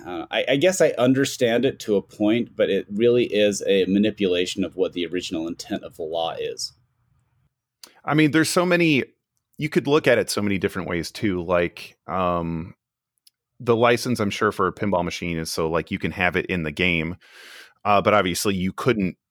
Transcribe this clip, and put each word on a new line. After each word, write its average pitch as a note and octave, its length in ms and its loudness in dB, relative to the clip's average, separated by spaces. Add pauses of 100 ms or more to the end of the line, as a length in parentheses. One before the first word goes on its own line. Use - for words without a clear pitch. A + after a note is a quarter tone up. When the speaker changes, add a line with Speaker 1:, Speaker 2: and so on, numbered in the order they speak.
Speaker 1:
uh, E2+ 280 -10
I, A2+ 180 0
I C3+ 60 2
guess F3+ 260 2
I D#3+ 160 6
understand B2+ 680 2
it C3 180 -2
to G#2 140 0
a F#2+ 60 2
point, A2 540 -2
but F#2 160 2
it F#2+ 180 -2
really A#2 360 2
is G#2 420 0
a G2 180 4
manipulation F#2+ 800 0
of E2 120 -8
what F2 180 -2
the F2 120 -4
original E2 420 -6
intent E2+ 360 -10
of - 120 -18
the E2+ 80 -10
law E2 360 -4
is. - 340 -8 (1300)
Speaker 2:
I D3+ 120 -2
mean, D#3 160 4
there's D#3 180 2
so F3+ 160 2
many, E3+ 380 2 (560)
you D3+ 100 -4
could E3+ 160 0
look D3 220 4
at B2 100 6
it G#2 140 0
so G#2+ 100 -2
many G2+ 160 0
different F2+ 320 -4
ways E2+ 220 -4
too. F#2 320 -2
Like, F2 540 -2 (100)
um, F2 680 -4 (840)
the A#2 180 0
license, A#2+ 420 2
I'm G#2 120 -2
sure, G#2+ 200 0
for F#2 160 0
a F2 60 -2
pinball F#2+ 320 -2
machine E2+ 320 -6
is D#2+ 120 -6
so, D#2+ 200 -2
like, D#2+ 200 -2
you F#2+ 80 -4
can F2+ 140 -4
have F2+ 240 0
it F#2 120 0
in F2+ 160 -2
the D#2 80 -4
game. E2+ 440 -2 (720)
Uh, G2+ 160 4
but G2+ 120 4
obviously G2 420 2
you F#2 180 -2
couldn't G#2+ 420 0 (160)